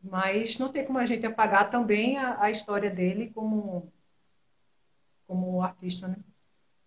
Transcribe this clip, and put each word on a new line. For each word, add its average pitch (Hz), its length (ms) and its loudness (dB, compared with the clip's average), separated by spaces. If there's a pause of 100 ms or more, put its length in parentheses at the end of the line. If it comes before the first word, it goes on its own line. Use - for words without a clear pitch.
Mas 190 560 0
não 262 140 -2
tem 269 120 -2
como 262 140 -2
a 240 80 2
gente 226 180 -2
apagar 214 460 4
também 240 480 2
a, 240 240 -2
a 208 80 4
história 208 400 -2
dele 185 420 0
como, 208 600 -4 (1400)
como 185 340 0
artista, 180 460 -6
né? 190 80 -4 (720)